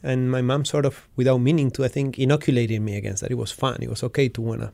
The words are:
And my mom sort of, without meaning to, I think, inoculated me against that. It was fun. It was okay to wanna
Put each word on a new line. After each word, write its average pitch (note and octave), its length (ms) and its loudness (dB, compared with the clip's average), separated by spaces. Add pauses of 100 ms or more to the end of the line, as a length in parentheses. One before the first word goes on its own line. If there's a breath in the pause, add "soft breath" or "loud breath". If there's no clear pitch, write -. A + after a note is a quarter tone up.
And B2+ 280 0
my B2+ 120 2
mom C3+ 220 2
sort D3 220 0
of, - 300 -6
without B2+ 220 4
meaning C#3 340 4
to, C3+ 120 -2
I B2+ 40 2
think, C3+ 300 -2
inoculated B2+ 640 2
me G#2 160 -2
against G2+ 260 -4
that. - 80 -6
It B2 80 -2
was A2+ 120 -6
fun. - 300 -4
It A#2+ 100 -6
was A2+ 140 -6
okay C3 260 0
to A#2 100 -6
wanna A2+ 340 -6